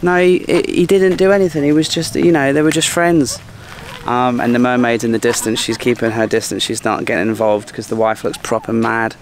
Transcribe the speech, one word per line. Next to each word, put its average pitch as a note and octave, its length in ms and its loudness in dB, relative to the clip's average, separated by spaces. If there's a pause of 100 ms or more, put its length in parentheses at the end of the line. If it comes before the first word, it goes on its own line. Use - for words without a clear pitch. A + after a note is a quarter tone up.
No, F3+ 160 2
he, F3+ 260 4 (220)
he - 200 0
didn't F#3+ 300 4
do F#3+ 160 4
anything. F3 320 2
He D3 80 2
was D3+ 160 2
just, - 260 -4
you E3+ 180 2
know, C#3 200 2
they D3 100 2
were D#3 80 4
just D#3+ 180 0
friends. E3+ 500 2 (680)
Um, B2 340 0
and A#2+ 140 2
the A#2+ 40 2
mermaid's B2 440 2
in A#2 100 -2
the A2+ 60 0
distance. A#2 420 0
She's A2+ 180 -4
keeping A#2 320 0
her A2 160 -2
distance. G#2 360 -2
She's - 220 -6
not A2 220 -2
getting G#2+ 220 -2
involved G#2+ 440 0
cause A2+ 140 -10
the A2+ 100 -6
wife A2 260 0
looks G#2+ 160 -4
proper - 340 -4
mad. A2+ 500 -2